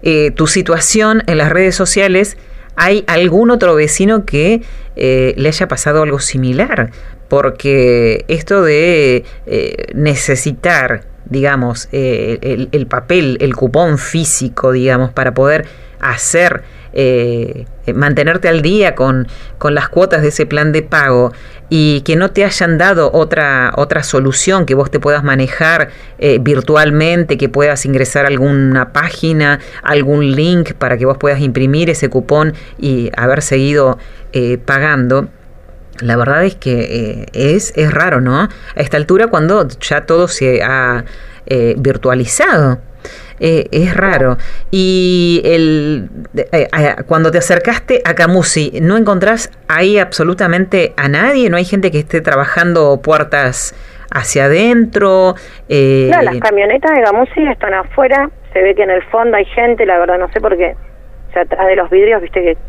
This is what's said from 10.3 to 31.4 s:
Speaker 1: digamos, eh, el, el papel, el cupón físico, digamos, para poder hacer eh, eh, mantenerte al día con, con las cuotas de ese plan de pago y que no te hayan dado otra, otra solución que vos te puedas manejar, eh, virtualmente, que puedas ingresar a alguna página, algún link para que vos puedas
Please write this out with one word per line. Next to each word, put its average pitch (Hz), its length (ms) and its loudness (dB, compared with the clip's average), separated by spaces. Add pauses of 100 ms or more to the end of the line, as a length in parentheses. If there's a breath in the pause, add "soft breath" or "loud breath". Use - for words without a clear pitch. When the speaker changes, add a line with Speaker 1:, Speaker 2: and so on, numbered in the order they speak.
Speaker 1:
digamos, 131 680 -4
eh, 120 520 -2
el, 123 300 -4
el 135 140 -2
papel, 135 540 -2
el 135 160 0
cupón 147 400 0
físico, 131 760 -2
digamos, 127 380 0
para 127 220 -2
poder 143 320 2 (360 loud breath)
hacer 143 640 0 (360 loud breath)
eh, 120 680 0 (200)
eh, - 60 -4
mantenerte 147 560 0
al 165 140 2
día 185 320 2
con, 131 340 0 (300 loud breath)
con 147 160 0
las 139 160 -2
cuotas 175 320 2
de 151 60 2
ese 151 180 -2
plan 147 260 0
de 156 100 2
pago 135 480 0 (380 loud breath)
y 151 380 2
que 156 100 2
no 185 140 0
te 196 120 0
hayan 175 360 0
dado 170 340 2
otra, 147 640 0
otra 143 260 -2
solución 139 640 0
que 131 100 0
vos 135 160 0
te - 80 -2
puedas 143 240 0
manejar, 143 680 0 (300 loud breath)
eh, 139 220 2
virtualmente, 151 960 2
que 139 140 -2
puedas 143 340 0
ingresar 135 400 0
a 139 40 2
alguna 135 680 2
página, 151 680 0 (220 loud breath)
algún 147 520 2
link 170 380 2
para 127 240 -2
que 120 80 -2
vos 131 140 0
puedas 143 220 0